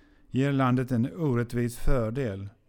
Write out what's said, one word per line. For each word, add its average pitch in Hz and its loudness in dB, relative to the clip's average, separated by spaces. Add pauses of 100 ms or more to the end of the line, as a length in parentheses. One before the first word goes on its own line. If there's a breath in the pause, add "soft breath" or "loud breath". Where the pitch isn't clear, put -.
(300 soft breath)
ger 139 0
landet 131 2
en 123 0
orättvis 120 -2
fördel. 113 0 (200)